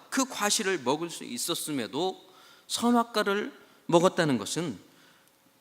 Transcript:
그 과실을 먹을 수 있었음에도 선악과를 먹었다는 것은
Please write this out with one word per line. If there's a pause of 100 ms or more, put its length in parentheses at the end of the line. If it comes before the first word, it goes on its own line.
그
과실을
먹을
수
있었음에도 (420)
선악과를 (320)
먹었다는
것은 (800)